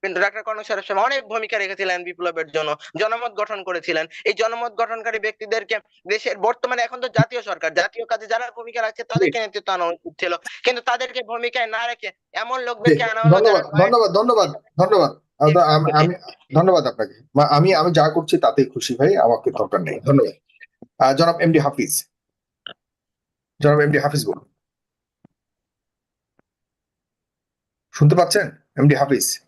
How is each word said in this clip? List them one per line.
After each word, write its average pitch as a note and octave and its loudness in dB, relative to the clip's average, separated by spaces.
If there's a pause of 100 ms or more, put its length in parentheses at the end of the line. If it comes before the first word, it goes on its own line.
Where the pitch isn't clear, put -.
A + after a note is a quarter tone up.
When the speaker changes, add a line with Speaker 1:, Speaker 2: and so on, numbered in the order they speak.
Speaker 1:
কিন্তু F#3 -4
ডক্টর G#3 -4
কনক G#3+ -8
শরীফ G3 -4
সাহেব G3 -2
অনেক C4+ -2 (100)
ভূমিকা A3 -6
রেখেছিলেন F#3+ -4
বিপ্লবের E3+ -6
জন্য, D3+ -2 (320)
জনমত A3+ -4
গঠন G3+ -6
করেছিলেন। E3+ -4 (200)
এই - 0
জনমত A3+ -4
গঠনকারী A3+ -6
ব্যক্তিদেরকে G#3+ -6 (340)
দেশের G#3+ -4
বর্তমানে A#3+ -2
এখন B3 -12
তো B3+ -6
জাতীয় A#3+ -2
সরকার, E3+ -6
জাতীয় F3 -2
কাজে A3+ -6
যারা A3+ -2 (120)
ভূমিকা A#3 -12
রাখছে A3 -6
তাদেরকে G#3 0
Speaker 2:
জি। A3 -4
Speaker 1:
নেতৃত্ব G3+ -8
আনা F3+ -2
উচিত E3+ -8
ছিল, F3 -2 (300)
কিন্তু B3 -2
তাদেরকে B3 -4 (100)
ভূমিকায় A#3 -6
না A3+ -4
রেখে A#3 -10 (240)
এমন A#3+ -6
Speaker 2:
জি, B3 -8
Speaker 1:
লোকদেরকে G#3 0
আনা A3+ -4
হলো D#3 4
Speaker 2:
ধন্যবাদ, G3+ 4
Speaker 1:
যারা - -6
Speaker 2:
ধন্যবাদ, A3 4
ধন্যবাদ, A3 2 (320)
ধন্যবাদ। F#3 4 (280)
আহ, D3+ 6
Speaker 1:
জি, D3+ 4 (220)
Speaker 2:
আমি, D#3 2
Speaker 1:
জি। D3+ 2
Speaker 2:
আমি, E3+ 2 (440)
ধন্যবাদ F3 4
আপনাকে। - -6 (200)
মা-, C#3+ 4
আমি, F3 4
আমি E3 2 (100)
যা D3 6 (100)
করছি E3 0
তাতেই C3 2
খুশি B2 -6
ভাই, D#3+ 4
আমাকে A#2 2
দরকার G2+ -2
নেই। D2 -6 (100)
ধন্যবাদ। C3+ 4 (680)
আহ, C3 4
জনাব E3+ 2
এমডি D#3+ 4
হাফিজ, C#3+ -2 (1700)
জনাব D3 4
এমডি C#3+ 2
হাফিজ D3 -2
বলুন, - -8 (3500)
শুনতে D3+ 6
পাচ্ছেন F#3 2 (340)
এমডি C#3+ 6
হাফিজ? C3+ 0 (220)